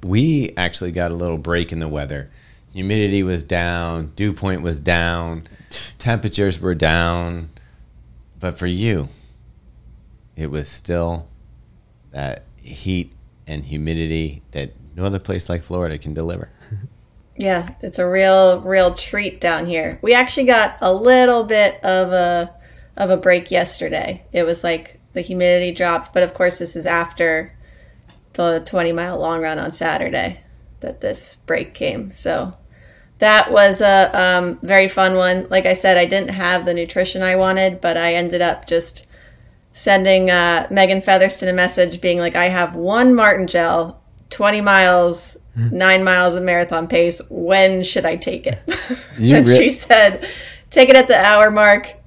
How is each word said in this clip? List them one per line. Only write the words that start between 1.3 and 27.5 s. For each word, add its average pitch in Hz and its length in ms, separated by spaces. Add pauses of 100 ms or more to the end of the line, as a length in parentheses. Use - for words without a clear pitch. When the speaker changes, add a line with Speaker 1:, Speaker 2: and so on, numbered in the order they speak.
Speaker 1:
break 85 360
in 85 60
the 78 100
weather. 71 400 (440)
Humidity 101 500
was 90 200
down. 85 720
Dew 101 160
point 95 300
was 82 180
down. 85 640 (540)
Temperatures 101 640
were 90 140
down. 85 720 (920)
But 90 180
for 87 100
you, 90 420 (1300)
it 80 160
was 76 180
still 85 580 (840)
that 67 320 (140)
heat - 540 (340)
and 76 200
humidity 80 760 (100)
that 69 200 (240)
no 90 80
other 98 160
place 92 300
like 85 140
Florida 87 340
can 76 160
deliver. 82 360 (220)
<laughs> 101 80 (640)
Speaker 2:
Yeah, 180 380
it's 180 200
a 180 60
real, 190 540
real 185 340
treat - 460
down 165 260
here. 165 360
We 226 120
actually 254 320
got 226 360
a 185 120
little 240 520
bit 214 400
of 185 260
a, 175 420 (440)
of 196 140
a 185 40
break 180 340
yesterday. 175 840
It 175 120
was 170 160
like 165 380 (140)
the 180 80
humidity 180 500
dropped, 170 400
but 180 100
of 180 120
course 180 260
this 170 160
is 165 100
after 170 680 (800)